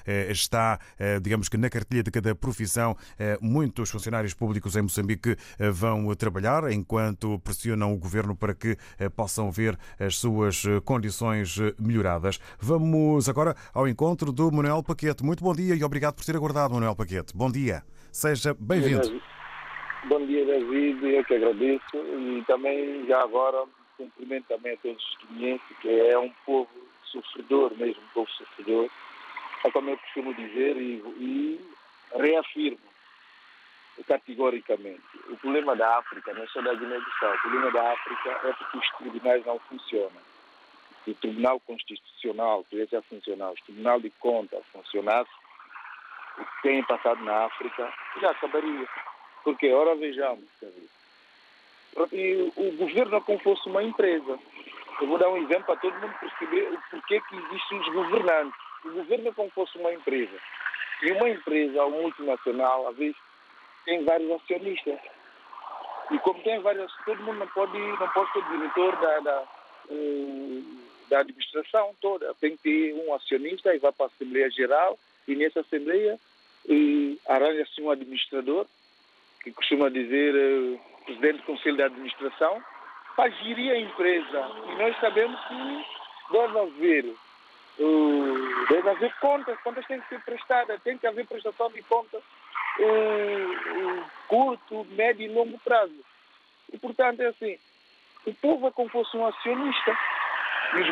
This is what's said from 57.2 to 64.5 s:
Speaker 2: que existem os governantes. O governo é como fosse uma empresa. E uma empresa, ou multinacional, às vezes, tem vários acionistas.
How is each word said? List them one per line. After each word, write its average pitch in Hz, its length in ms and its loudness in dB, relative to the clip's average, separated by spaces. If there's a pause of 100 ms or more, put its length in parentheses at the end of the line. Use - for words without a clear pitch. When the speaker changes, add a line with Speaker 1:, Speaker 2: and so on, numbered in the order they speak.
Speaker 2:
que - 140 -14
existem 185 440 -8
os 165 100 -4
governantes. 165 720 2 (240)
O 160 80 -12
governo 220 380 -2
é - 20 -4
como 202 200 -4
fosse 185 260 -4
uma 170 160 -2
empresa. 127 440 -2 (640)
E 165 80 4
uma 226 180 4
empresa, 151 540 2
ou 143 80 2
multinacional, 131 960 0
às 120 100 -6
vezes, 151 200 -2 (680)
tem 170 180 -2
vários 160 280 2
acionistas. 175 680 -4 (1120)